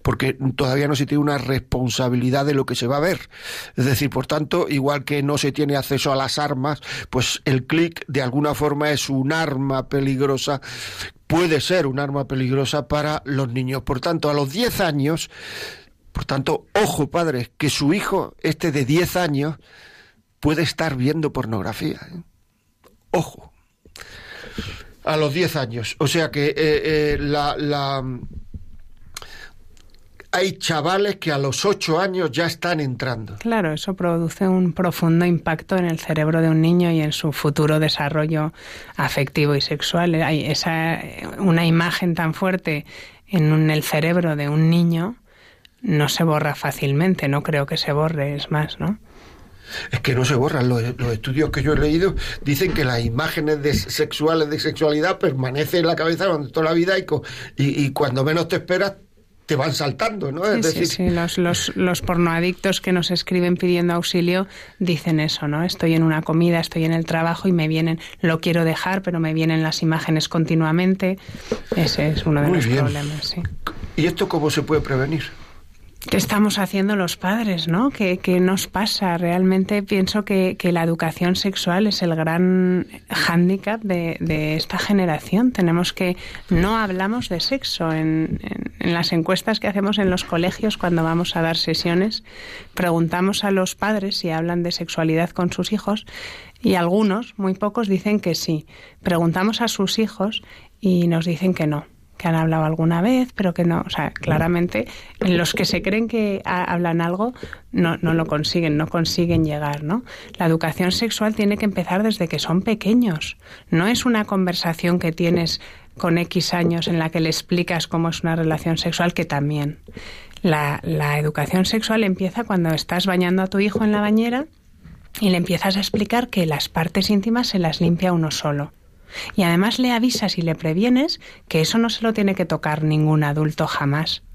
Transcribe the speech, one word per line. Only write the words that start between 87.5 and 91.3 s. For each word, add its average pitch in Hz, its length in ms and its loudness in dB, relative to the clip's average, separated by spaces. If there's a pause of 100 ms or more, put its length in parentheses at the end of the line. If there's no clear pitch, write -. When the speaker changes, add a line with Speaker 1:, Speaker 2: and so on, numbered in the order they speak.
Speaker 2:
En, 160 500 0
en, - 380 -8
en 175 140 0
las 170 180 0
encuestas 185 480 0
que - 80 -4
hacemos 196 300 0
en 196 120 2
los 180 140 0
colegios, 185 540 -2
cuando 170 260 0
vamos 165 320 0